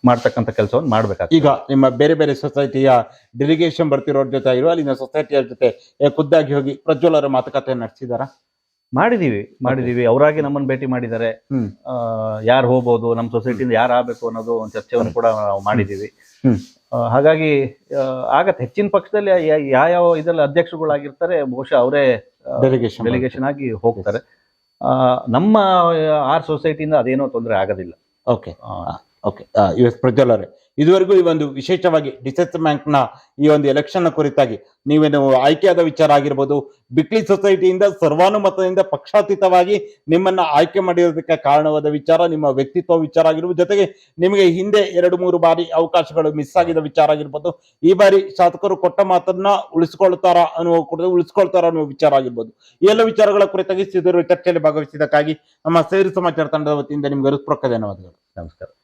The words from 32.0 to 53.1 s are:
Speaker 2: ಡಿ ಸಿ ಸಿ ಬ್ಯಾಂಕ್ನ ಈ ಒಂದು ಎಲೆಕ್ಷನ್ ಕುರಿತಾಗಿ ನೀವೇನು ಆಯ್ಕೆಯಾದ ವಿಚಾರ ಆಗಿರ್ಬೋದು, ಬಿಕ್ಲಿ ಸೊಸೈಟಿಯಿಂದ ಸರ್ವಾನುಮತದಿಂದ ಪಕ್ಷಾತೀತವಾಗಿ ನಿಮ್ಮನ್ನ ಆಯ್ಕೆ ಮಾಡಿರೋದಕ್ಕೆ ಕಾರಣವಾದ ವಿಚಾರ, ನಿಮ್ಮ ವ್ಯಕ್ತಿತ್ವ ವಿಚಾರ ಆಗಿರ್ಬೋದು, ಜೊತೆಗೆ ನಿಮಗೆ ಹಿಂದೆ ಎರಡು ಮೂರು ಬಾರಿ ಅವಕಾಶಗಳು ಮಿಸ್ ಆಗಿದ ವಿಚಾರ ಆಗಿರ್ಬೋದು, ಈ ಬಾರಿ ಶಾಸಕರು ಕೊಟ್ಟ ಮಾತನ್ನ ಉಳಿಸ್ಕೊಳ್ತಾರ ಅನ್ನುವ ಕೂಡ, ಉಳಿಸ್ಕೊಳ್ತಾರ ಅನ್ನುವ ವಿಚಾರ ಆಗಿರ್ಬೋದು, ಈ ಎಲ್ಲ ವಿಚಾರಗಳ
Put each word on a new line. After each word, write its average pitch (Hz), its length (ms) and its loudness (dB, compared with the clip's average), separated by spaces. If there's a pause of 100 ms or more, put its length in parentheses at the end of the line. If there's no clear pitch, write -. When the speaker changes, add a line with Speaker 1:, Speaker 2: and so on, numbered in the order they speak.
Speaker 2:
ಡಿ 131 80 -8
ಸಿ 175 220 -4
ಸಿ 165 100 -6
ಬ್ಯಾಂಕ್ನ 147 340 -2 (420)
ಈ 147 100 2
ಒಂದು 147 200 2
ಎಲೆಕ್ಷನ್ 147 440 -2
ಕುರಿತಾಗಿ 139 480 -2 (260)
ನೀವೇನು 143 540 2
ಆಯ್ಕೆಯಾದ 160 380 2
ವಿಚಾರ 156 340 2
ಆಗಿರ್ಬೋದು, 143 580 0 (220)
ಬಿಕ್ಲಿ 156 340 0
ಸೊಸೈಟಿಯಿಂದ 190 560 2 (180)
ಸರ್ವಾನುಮತದಿಂದ 185 800 0
ಪಕ್ಷಾತೀತವಾಗಿ 190 1300 0
ನಿಮ್ಮನ್ನ 185 320 0
ಆಯ್ಕೆ 175 400 0
ಮಾಡಿರೋದಕ್ಕೆ 170 560 0
ಕಾರಣವಾದ 151 500 0
ವಿಚಾರ, 156 400 0
ನಿಮ್ಮ 156 180 -2
ವ್ಯಕ್ತಿತ್ವ 143 540 0
ವಿಚಾರ 160 280 0
ಆಗಿರ್ಬೋದು, 160 300 -2
ಜೊತೆಗೆ 190 600 -2
ನಿಮಗೆ 196 260 2
ಹಿಂದೆ 190 340 2
ಎರಡು 180 380 2
ಮೂರು 175 220 0
ಬಾರಿ 170 260 2
ಅವಕಾಶಗಳು 160 680 -2
ಮಿಸ್ 151 240 -4
ಆಗಿದ 170 200 2
ವಿಚಾರ 151 340 0
ಆಗಿರ್ಬೋದು, 151 520 -6 (200)
ಈ 165 100 4
ಬಾರಿ 196 380 4
ಶಾಸಕರು 180 460 0
ಕೊಟ್ಟ 185 240 -2
ಮಾತನ್ನ 185 460 0 (280)
ಉಳಿಸ್ಕೊಳ್ತಾರ 175 600 2
ಅನ್ನುವ 170 460 2
ಕೂಡ, 165 200 -8
ಉಳಿಸ್ಕೊಳ್ತಾರ 180 640 0
ಅನ್ನುವ 165 180 0
ವಿಚಾರ 143 300 0
ಆಗಿರ್ಬೋದು, 120 360 -2 (320)
ಈ 175 40 4
ಎಲ್ಲ 220 160 4
ವಿಚಾರಗಳ 208 420 4